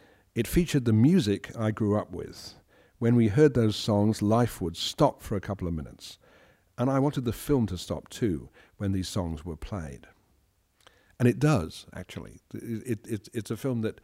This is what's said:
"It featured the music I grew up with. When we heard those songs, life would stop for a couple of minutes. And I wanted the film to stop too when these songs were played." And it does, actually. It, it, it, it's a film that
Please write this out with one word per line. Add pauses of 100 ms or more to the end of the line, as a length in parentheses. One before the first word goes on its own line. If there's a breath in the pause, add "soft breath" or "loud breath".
(340 soft breath)
"It
featured
the
music
I
grew
up
with. (420 soft breath)
When
we
heard
those
songs,
life
would
stop
for
a
couple
of
minutes. (600 soft breath)
And
I
wanted
the
film
to
stop
too (280 soft breath)
when
these
songs
were
played." (1120 soft breath)
And
it
does,
actually. (140)
It,
it,
it,
it's
a
film
that